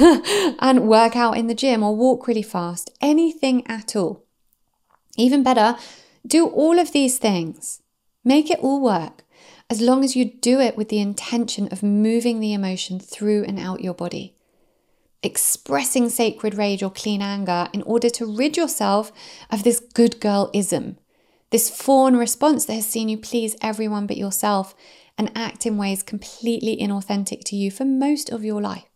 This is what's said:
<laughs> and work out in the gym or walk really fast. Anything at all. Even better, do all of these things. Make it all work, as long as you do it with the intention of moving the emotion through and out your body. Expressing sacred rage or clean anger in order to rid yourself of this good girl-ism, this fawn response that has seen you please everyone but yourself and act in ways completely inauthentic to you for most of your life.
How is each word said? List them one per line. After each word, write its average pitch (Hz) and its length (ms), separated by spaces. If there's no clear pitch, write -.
<laughs> - 40
and 254 280
work 226 280
out 233 220
in 226 100
the 233 60
gym 240 300
or 208 120
walk 247 320
really 220 140
fast. 175 480
Anything 294 640
at 220 280
all. 180 300
Even 254 260
better, 240 340
do 320 220
all 330 320
of 339 120
these 262 280
things. 175 600
Make 294 260
it 349 100
all 269 220
work, 190 420
as 220 120
long 254 220
as 262 120
you 254 100
do 247 340
it 247 160
with 214 140
the 214 100
intention 208 720
of 190 120
moving 220 560
the 214 140
emotion 185 460
through 208 440
and 196 160
out 185 220
your 185 120
body. - 420
Expressing 254 880
sacred 220 480
rage 202 260
or 196 80
clean 202 320
anger 196 520
in 202 80
order 233 280
to 233 160
rid 240 300
yourself 214 560
of 208 120
this 233 180
good 233 400
girl-ism, 202 760
this 233 200
fawn 262 460
response 240 500
that 220 100
has 220 120
seen 226 220
you 214 80
please 220 440
everyone 214 460
but 202 80
yourself 196 580
and 220 180
act - 300
in 220 120
ways 196 260
completely 226 760
inauthentic 202 640
to - 140
you 196 120
for 196 140
most 277 460
of 220 160
your 214 160
life. 190 240